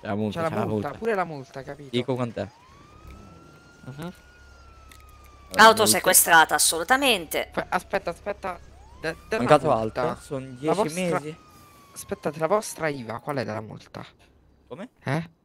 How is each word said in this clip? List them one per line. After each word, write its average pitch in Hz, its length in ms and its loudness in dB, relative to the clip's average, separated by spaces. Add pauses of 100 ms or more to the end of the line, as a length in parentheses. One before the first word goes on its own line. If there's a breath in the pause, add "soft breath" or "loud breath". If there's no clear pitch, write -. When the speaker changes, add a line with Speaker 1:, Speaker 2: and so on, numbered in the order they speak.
Speaker 1:
C'è - 60 -12
la 104 80 -2
multa, 107 280 -2
Speaker 2:
C'è 165 60 0
la - 0 -
Speaker 1:
c'è 156 100 -4
la 110 80 0
Speaker 2:
multa, 110 220 -2
Speaker 1:
multa. 143 100 -10
Speaker 2:
pure 226 160 -2
la 185 100 0
multa, 139 380 -12
capito? 143 280 -14
Speaker 1:
Dico 123 240 -2
quant'è. 117 340 -4 (1400)
Speaker 2:
Mhm. 135 80 -14 (1600)
Speaker 1:
Allora, - 140 4
Speaker 3:
Auto 220 200 10
Speaker 1:
multa. 220 40 4
Speaker 3:
sequestrata, 180 680 6
assolutamente. 175 960 0
Speaker 2:
Fa-, - 160 -6
aspetta, 185 420 -4
aspetta. 180 480 -8 (420)
Da, 165 140 -6 (140)
da 220 100 -2
Speaker 1:
Mancato 160 280 4
Speaker 2:
una 135 100 4
multa. 110 320 -2
Speaker 1:
altro, 123 160 -6
sono 131 220 -8
Speaker 2:
La 131 60 -14
Speaker 1:
dieci 143 220 -2
Speaker 2:
vostra 180 460 -2
Speaker 1:
mesi. 151 180 -14 (540)
Speaker 2:
Aspettate, - 460 -10
la 160 80 -2
vostra 165 420 -2
iva 117 320 -8
qual 143 160 -6
è 120 80 -2
della 107 160 -8
multa? - 440 -14 (640)
Speaker 1:
Come? 175 200 -14 (160)
Speaker 2:
Eh? 160 260 -4 (140)